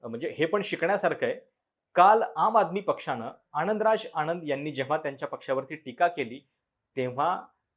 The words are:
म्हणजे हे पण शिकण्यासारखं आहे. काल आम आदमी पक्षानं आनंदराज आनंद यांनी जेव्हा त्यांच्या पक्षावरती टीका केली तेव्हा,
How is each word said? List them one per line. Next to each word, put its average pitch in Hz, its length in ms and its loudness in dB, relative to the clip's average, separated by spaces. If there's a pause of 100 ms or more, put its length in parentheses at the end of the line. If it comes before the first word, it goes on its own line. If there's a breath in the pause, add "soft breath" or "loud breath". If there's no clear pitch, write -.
म्हणजे 120 360 -8
हे 160 80 4
पण 202 180 0
शिकण्यासारखं 170 600 0
आहे. 123 80 0 (600)
काल 208 280 8 (140)
आम 214 200 2
आदमी 190 240 2
पक्षानं 127 480 -4 (240)
आनंदराज 214 640 0
आनंद 160 300 -4
यांनी 143 260 -4
जेव्हा 135 260 -2
त्यांच्या 143 320 -6
पक्षावरती 135 480 -6
टीका 156 320 -2
केली 131 380 -6 (500)
तेव्हा, 135 460 -2 (340)